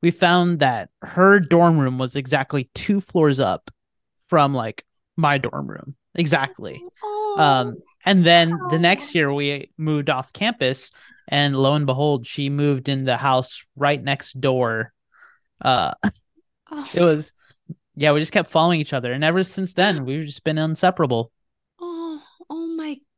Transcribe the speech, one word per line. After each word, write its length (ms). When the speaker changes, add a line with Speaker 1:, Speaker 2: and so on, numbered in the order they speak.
Speaker 1:
we 100
found 500
that 280
her 380
dorm 380
room 200
was 180
exactly 580
two 280
floors 360
up 320
from, 260
like, 300
my 200
dorm 320
room. 260
Exactly. 680
Speaker 2:
Oh, 340
Speaker 1:
Um, 380
and 180
then 260
the 60
Speaker 2:
wow. 20
Speaker 1:
next 360
year 180
we 440
moved 320
off 240
campus, 580
and 260
lo 200
and 100
behold, 420
she 220
moved 400
in 160
the 140
house 480
right 260
next 380
door. 520
Uh, 320
Speaker 2:
Oh. 220
Speaker 1:
it 80
was, 300
yeah, 160
we 80
just 120
kept 160
following 320
each 120
other. 200
And 120
ever 180
since 320
then, 300
we've 200
just 200
been 120
inseparable. 760
Speaker 2:
Oh, 400
oh 180
my 200